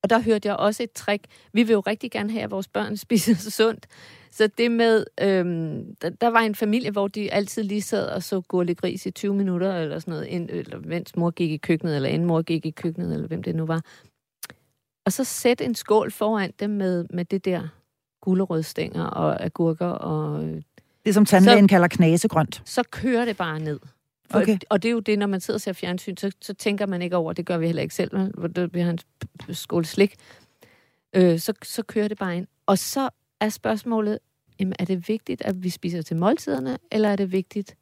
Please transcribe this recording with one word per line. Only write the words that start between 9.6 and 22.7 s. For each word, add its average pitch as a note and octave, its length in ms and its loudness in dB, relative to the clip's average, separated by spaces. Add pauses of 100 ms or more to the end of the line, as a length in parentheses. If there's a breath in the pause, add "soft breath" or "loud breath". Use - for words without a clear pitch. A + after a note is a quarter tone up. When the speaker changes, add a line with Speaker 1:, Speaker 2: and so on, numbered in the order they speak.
Speaker 1:
eller D#3+ 220 -4
sådan E3+ 120 -10
noget, D#3 160 -6
ind, E3+ 240 -6
eller - 280 -10
mens E3+ 360 -8
mor E3+ 160 0
gik E3 200 -2
i D3+ 60 -4
køkkenet, - 380 -2
eller C3+ 140 -2
inden E3+ 180 0
mor E3 140 2
gik E3 240 -4
i D#3+ 60 -4
køkkenet, E3+ 420 -6
eller D3+ 140 -6
hvem D#3+ 160 -8
det E3 120 -4
nu D#3+ 100 -2
var. E3 160 -2 (1200 soft breath)
Og F#3+ 80 0
så C4+ 100 -2
sæt - 380 0
en A#3+ 140 -2
skål G#3+ 360 2
foran G#3 480 -2
dem G#3 100 -2
med, F#3 400 0
med F3 160 -4
det F#3+ 200 -4
der F3 220 -2 (540)
gulerødstænger E3+ 840 -2
og - 420 -2
agurker E3 420 0
og, D3+ 580 -4
øh, D#3+ 160 -8 (440)
Speaker 2:
Det, G#3+ 80 4
som G#3 120 8
tandlægen G3+ 440 10
Speaker 1:
så - 40 -
Speaker 2:
kalder F3 140 6
knasegrønt. E3 760 4
Speaker 1:
så - 260 -2